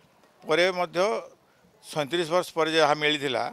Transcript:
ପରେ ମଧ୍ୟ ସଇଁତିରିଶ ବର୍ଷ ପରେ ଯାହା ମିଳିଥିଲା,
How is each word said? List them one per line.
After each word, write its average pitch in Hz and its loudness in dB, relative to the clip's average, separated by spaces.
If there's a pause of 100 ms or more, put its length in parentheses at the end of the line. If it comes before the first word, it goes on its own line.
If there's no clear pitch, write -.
(440)
ପରେ 160 4
ମଧ୍ୟ 175 -2 (840)
ସଇଁତିରିଶ 156 -4
ବର୍ଷ 175 0
ପରେ 160 0
ଯାହା 156 4
ମିଳିଥିଲା, 143 -2